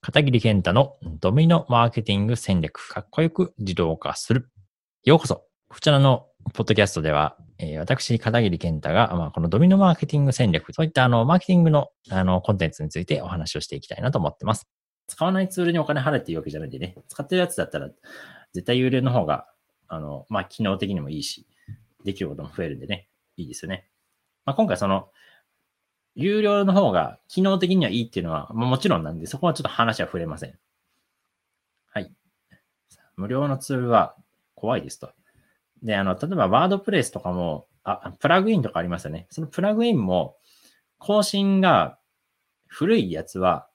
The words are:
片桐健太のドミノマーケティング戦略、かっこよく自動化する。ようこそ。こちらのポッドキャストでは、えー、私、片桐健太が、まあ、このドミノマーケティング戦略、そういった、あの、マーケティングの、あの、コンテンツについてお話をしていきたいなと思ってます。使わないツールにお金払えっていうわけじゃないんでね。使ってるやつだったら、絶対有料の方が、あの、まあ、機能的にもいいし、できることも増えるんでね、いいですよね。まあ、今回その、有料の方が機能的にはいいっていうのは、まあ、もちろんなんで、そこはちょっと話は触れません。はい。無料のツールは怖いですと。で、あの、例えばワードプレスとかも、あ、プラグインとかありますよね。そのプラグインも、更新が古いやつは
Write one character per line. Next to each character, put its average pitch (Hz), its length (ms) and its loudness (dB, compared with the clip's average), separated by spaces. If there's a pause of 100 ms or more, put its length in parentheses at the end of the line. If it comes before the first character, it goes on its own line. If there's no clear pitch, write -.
片 151 160 2
桐 127 160 4
健 107 200 4
太 87 120 0
の 131 240 2 (240)
ド 95 140 0
ミ 160 140 4
ノ 165 200 4
マ 120 160 4
ー 117 60 2
ケ 113 120 -6
テ 107 120 -2
ィ 98 80 0
ン 104 60 0
グ 117 100 -2
戦 92 240 0
略、 - 260 -8
か - 140 -10
っ - 100 -16
こ - 100 0
よ 165 80 2
く 175 300 -4
自 95 160 -4
動 82 220 0
化 - 180 -6
す - 180 -2
る。 123 160 0 (540)
よ 165 140 8
う - 20 6
こ - 80 -6
そ。 - 160 -4 (240)
こ - 140 -20
ち - 80 4
ら 143 100 6
の 135 280 4 (260)
ポ - 80 -6
ッ - 20 0
ド 107 100 2
キ 104 80 6
ャ 98 60 6
ス - 60 -4
ト 82 80 -4
で 78 100 0
は、 73 240 2 (220)
え 78 160 -10
ー、 76 40 -8
私、 87 400 -2
片 117 240 0
桐 92 160 0
健 82 180 -2
太 73 180 -4
が、 107 240 4
ま 82 80 -2
あ、 73 60 -8
こ 82 100 -4
の 85 80 0
ド 95 100 2
ミ 170 80 6
ノ 190 100 6
マ 190 140 6
ー 156 60 4
ケ - 80 -4
テ 151 100 -6
ィ 147 60 2
ン - 20 4
グ 135 80 2
戦 110 220 2
略、 - 180 -2
そ - 120 -2
う - 20 2
い 156 40 -2
っ - 40 -12
た、 131 100 4
あ 127 60 4
の、 117 160 4
マ 156 100 4
ー 185 40 6
ケ - 80 -10
テ 185 80 2
ィ 180 40 8
ン 170 40 6
グ 160 80 6
の、 147 180 2 (200)
あ 95 140 0
の、 92 160 2
コ 104 140 0
ン 98 40 0
テ 85 100 0
ン 78 40 -2
ツ - 120 -10
に 76 60 -6
つ - 120 -8
い 90 40 -6
て - 160 -2
お - 60 -10
話 - 300 -6
を - 20 -4
し - 80 -10
て - 80 -10
い - 60 -10
き - 60 -20
た - 80 -12
い - 60 -12
な 123 100 -2
と 147 60 0
思 78 120 0
っ - 80 -16
て - 80 -10
ま 110 100 0
す。 - 100 -14 (420)
使 - 180 -4
わ 185 80 0
な 190 80 0
い 185 80 -2
ツ 185 120 -6
ー 175 40 0
ル 170 80 0
に 170 60 0
お 156 40 0
金 147 160 -2
払 143 160 0
え 120 40 0
っ - 20 -8
て - 100 -10
い 165 40 -4
う - 20 -4
わ - 80 -8
け 147 60 -10
じ 147 40 -10
ゃ 151 60 -8
な 156 60 -10
い - 20 -12
ん - 20 -14
で 131 80 -14
ね。 92 160 -10 (140)
使 - 120 -14
っ 143 60 -10
て 185 80 -2
る 180 60 2
や 175 80 0
つ 175 80 -10
だ 87 80 -12
っ - 40 -20
た - 100 -8
ら、 143 100 -12 (640)
絶 90 120 -10
対 123 140 0
有 127 100 2
料 127 120 0
の 127 100 0
方 117 140 2
が、 73 200 -2 (440)
あ 82 100 -10
の、 71 300 -12
ま 107 100 -2
あ、 92 60 -6
機 - 180 -8
能 98 140 0
的 98 160 -4
に 87 80 -4
も 71 80 -10
い 76 100 -8
い 69 40 -8
し、 - 220 -12 (600)
で 98 80 -6
き - 80 -8
る 85 80 -6
こ 71 80 -12
と 76 60 -12
も 69 120 -14
増 92 80 -6
え 80 60 -6
る 67 80 -10
ん - 20 -14
で 65 80 -16
ね、 - 220 -10 (260)
い - 80 -12
い - 60 -14
で - 60 -16
す - 100 -16
よ 123 60 -10
ね。 95 180 -12 (560)
ま 139 80 -4
あ、 - 20 -4
今 220 120 2
回 90 100 0
そ 101 100 -2
の、 95 220 -2 (1120)
有 202 220 0
料 202 240 2
の 190 80 2
方 185 180 4
が 80 360 0
機 185 160 0
能 190 160 2
的 185 160 0
に 175 100 4
は 98 60 -2
い 117 100 -2
い - 40 -2
っ 110 40 -16
て - 100 -6
い 85 40 -6
う - 20 -6
の 82 60 -6
は、 76 200 -6
ま 117 140 -4
あ、 - 20 0
も 127 120 2
ち 196 100 0
ろ 110 80 4
ん 82 60 -4
な 76 80 -8
ん 82 80 -10
で、 82 80 -12
そ 147 100 -10
こ 175 80 -4
は 165 80 2
ち - 60 -6
ょ - 20 -8
っ - 20 -8
と - 60 -2
話 117 300 0
は 80 80 -4
触 - 100 -8
れ 85 80 -6
ま 76 140 -10
せ - 80 -12
ん。 - 100 -20 (1400)
は 107 60 -6
い。 90 120 -12 (1040)
無 95 120 -8
料 135 200 -2
の 135 120 -4
ツ 135 160 -6
ー 123 60 -2
ル 120 80 -2
は 107 260 4 (400)
怖 113 240 -4
い - 20 -10
で - 80 -14
す - 100 -18
と。 - 120 -18 (720)
で、 110 120 -2
あ 98 80 0
の、 92 160 -2
例 151 120 -6
え 196 40 -4
ば 117 120 2
ワ 123 180 4
ー 185 40 2
ド 196 100 0
プ 196 100 -6
レ 175 140 0
ス - 80 -6
と - 80 -10
か 90 120 -6
も、 85 360 -4 (160)
あ、 92 360 -6
プ - 100 0
ラ 185 120 4
グ 208 80 0
イ 220 80 2
ン 143 60 0
と 107 80 -4
か - 80 -2
あ - 20 -2
り 87 80 -4
ま 85 80 -4
す - 80 -10
よ 76 60 -10
ね。 82 180 -12
そ - 120 -12
の 160 60 -8
プ - 140 -6
ラ 208 140 0
グ 226 100 0
イ 240 60 0
ン 117 160 0
も、 90 300 -2 (600)
更 208 240 0
新 196 400 0
が 123 380 2 (680)
古 208 320 0
い 101 140 -2
や 80 120 -6
つ - 140 -12
は 90 380 0